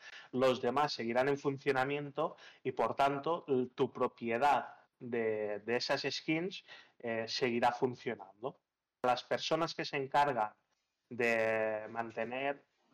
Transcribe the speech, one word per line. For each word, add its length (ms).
los 300
demás 320
seguirán 340
en 120
funcionamiento 1000
y, 100
por 240
tanto, 520
l-, 260
tu 180
propiedad 840
de, 600
de 140
esas 260
skins, 600
eh, 280
seguirá 440
funcionando. 880
Las 220
personas 500
que 120
se 120
encargan 560
de 800
mantener 760